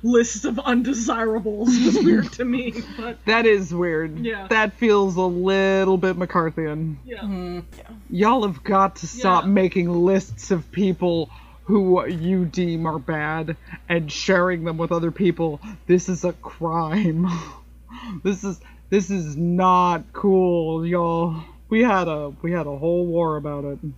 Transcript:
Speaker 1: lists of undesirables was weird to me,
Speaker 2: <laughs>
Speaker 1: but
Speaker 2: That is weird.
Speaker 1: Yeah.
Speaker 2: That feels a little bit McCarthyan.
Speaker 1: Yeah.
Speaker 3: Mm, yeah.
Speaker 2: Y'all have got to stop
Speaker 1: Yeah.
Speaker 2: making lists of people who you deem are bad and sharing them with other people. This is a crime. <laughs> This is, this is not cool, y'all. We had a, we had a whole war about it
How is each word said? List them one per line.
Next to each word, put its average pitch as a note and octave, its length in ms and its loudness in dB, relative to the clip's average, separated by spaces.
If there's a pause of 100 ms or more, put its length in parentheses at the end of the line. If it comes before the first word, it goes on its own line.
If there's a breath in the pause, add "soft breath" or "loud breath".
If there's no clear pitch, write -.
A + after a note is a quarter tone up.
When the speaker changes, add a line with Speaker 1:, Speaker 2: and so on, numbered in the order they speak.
Speaker 1:
lists A#3 440 2
of A#3 140 -2
undesirables A#3 1160 0
was B3+ 220 4
weird A3 340 4
to B3 120 -6
me, A#3+ 280 -2 (160)
Speaker 2:
<laughs> - 80 -14
Speaker 1:
but A3+ 280 -10
Speaker 2:
That A3+ 200 2
is G3 280 4
weird. D#3+ 460 -2
Speaker 1:
Yeah. G#3+ 280 -6
Speaker 2:
That A3 260 2
feels G3+ 440 2
a F#3 40 0
little F#3+ 760 2
bit F#3 200 0
McCarthyan. D#3+ 880 -2
Speaker 1:
Yeah. A#3+ 160 -14
Speaker 3:
Mm, F3+ 460 -8 (120)
yeah. - 60 -20 (260)
Speaker 2:
Y'all A3 380 2
have D#3+ 160 -6
got G3 340 2
to E3+ 100 -12
stop F#3+ 360 0
Speaker 1:
Yeah. F#3+ 60 -2
Speaker 2:
making F#3+ 400 2
lists F#3 640 0
of F3 200 -2
people F3 580 0 (360 loud breath)
who F#3 420 2
you F3+ 360 0
deem E3+ 420 -2
are D#3+ 140 -2
bad D#3 560 -4 (320 loud breath)
and E3 240 -2
sharing F3+ 540 2
them D#3+ 120 -4
with E3 140 -2
other E3+ 200 0
people. E3 500 0 (260 loud breath)
This F3+ 220 4
is F3+ 160 -4
a F3 80 -2
crime. E3 1000 -2
<laughs> F#3+ 880 -14
This F#3 200 -2
is, G3 160 -8 (300 soft breath)
this F#3+ 200 0
is D#3+ 280 -4
not F3 720 2
cool, E3+ 760 2
y'all. E3+ 560 -2 (280 loud breath)
We A3 140 2
had G3 260 2
a, D3 320 -6
we E3+ 100 -4
had E3 160 -2
a C#3+ 100 -8
whole E3+ 280 0
war E3 320 0
about C#3+ 260 -6
it C#3+ 160 -8 (180)